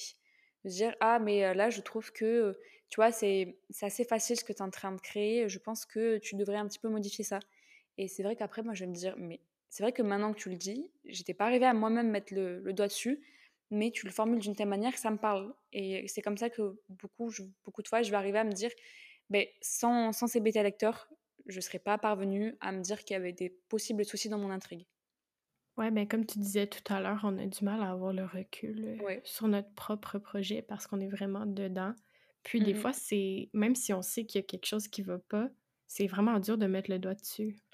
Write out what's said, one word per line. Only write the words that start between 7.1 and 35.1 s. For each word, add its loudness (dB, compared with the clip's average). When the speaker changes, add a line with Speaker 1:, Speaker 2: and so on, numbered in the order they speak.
Speaker 1:
ça. » -4
Et -4
c'est -6
vrai -2
qu'après, -6
moi, -4
je -6
vais -6
me -6
dire : « -4
Mais -10
c'est -6
vrai 4
que 2
maintenant 2
que -10
tu -8
le -4
dis, -6
j'étais -8
pas 2
arrivée 6
à 8
moi-même 4
mettre -2
le, -2
le -4
doigt 4
dessus, -2
mais 2
tu -6
le -8
formules 2
d'une -2
telle 0
manière 0
que -8
ça 0
me 0
parle. » -2
Et -4
c'est -8
comme -2
ça -2
que -4
beaucoup, -10
je, -10
beaucoup -12
de -12
fois, 2
je -2
vais 2
arriver 2
à 4
me 0
dire : « -4
Mais 2
sans, 2
sans 0
ces 2
bêta 4
lecteurs, 0
je -8
serais -6
pas 2
parvenue 0
à -4
me -4
dire -4
qu'il -4
y 0
avait -2
des -4
possibles 0
soucis -4
dans -2
mon -2
intrigue. » -8
Speaker 2:
Ouais, 0
ben, 2
comme 2
tu -8
disais 2
tout -6
à 0
l'heure, 0
on 2
a -2
du -4
mal 2
à 0
avoir -2
le -2
recul, -8
euh, -6
Speaker 1:
Ouais. -4
Speaker 2:
sur -4
notre 2
propre -6
projet -4
parce -10
qu'on -4
est -2
vraiment -4
dedans. -2
Puis 2
Speaker 1:
Mm, 6
Speaker 2:
des 6
Speaker 1:
mm. -
Speaker 2:
fois, 0
c'est, -2
même 4
si 0
on 0
sait -4
qu'il -2
y 0
a -20
quelque -8
chose -2
qui -6
va -4